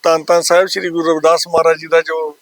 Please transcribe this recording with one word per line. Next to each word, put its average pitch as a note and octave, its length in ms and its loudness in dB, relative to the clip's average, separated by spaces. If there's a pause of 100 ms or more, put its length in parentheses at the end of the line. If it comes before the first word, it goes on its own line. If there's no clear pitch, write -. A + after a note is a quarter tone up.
ਧੰਨ D#3+ 200 0
ਧੰਨ E3+ 180 2
ਸਾਹਿਬ F3+ 260 2
ਸ੍ਰੀ F#3 220 -6
ਗੁਰੂ E3 220 -2
ਰਵਿਦਾਸ D#3+ 360 2
ਮਹਾਰਾਜ E3 300 2
ਜੀ D#3+ 100 -18
ਦਾ E3 140 2
ਜੋ D#3+ 400 -8